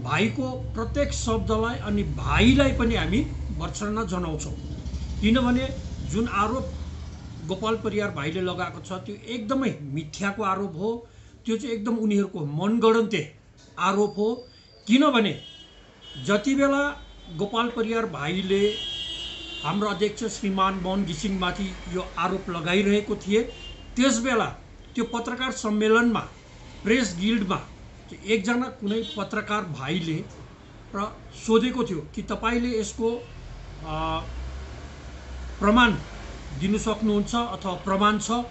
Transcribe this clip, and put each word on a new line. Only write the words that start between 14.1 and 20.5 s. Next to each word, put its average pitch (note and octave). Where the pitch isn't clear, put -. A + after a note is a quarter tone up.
हो, A#3
किनभने A#3
जति G#3
बेला C#4
गोपाल A3+
परियार A3+
भाइले F#3+
हाम्रो G3+
अध्यक्ष G3+
श्रीमान F#3+